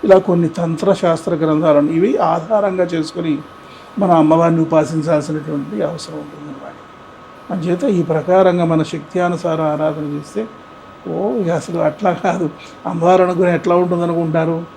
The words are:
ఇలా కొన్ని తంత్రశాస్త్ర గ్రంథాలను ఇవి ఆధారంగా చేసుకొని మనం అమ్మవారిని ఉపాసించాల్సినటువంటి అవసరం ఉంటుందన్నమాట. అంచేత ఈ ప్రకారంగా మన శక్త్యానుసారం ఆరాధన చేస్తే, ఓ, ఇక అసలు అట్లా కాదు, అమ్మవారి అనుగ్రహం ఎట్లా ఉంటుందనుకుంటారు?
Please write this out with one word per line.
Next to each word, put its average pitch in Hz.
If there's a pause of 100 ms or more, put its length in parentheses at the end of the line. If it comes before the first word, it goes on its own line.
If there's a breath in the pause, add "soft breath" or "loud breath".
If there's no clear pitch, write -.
ఇలా 190
కొన్ని 175
తంత్రశాస్త్ర 170
గ్రంథాలను 156
ఇవి 175
ఆధారంగా 185
చేసుకొని 165 (600 loud breath)
మనం 196
అమ్మవారిని 165
ఉపాసించాల్సినటువంటి 156
అవసరం 160
ఉంటుందన్నమాట. 147 (800)
అంచేత 175
ఈ 196
ప్రకారంగా 175
మన 160
శక్త్యానుసారం 165
ఆరాధన 151
చేస్తే, 147 (600)
ఓ, 180
ఇక 208
అసలు 170
అట్లా 196
కాదు, 170 (360 loud breath)
అమ్మవారి 175
అనుగ్రహం 180
ఎట్లా 175
ఉంటుందనుకుంటారు? 170 (100)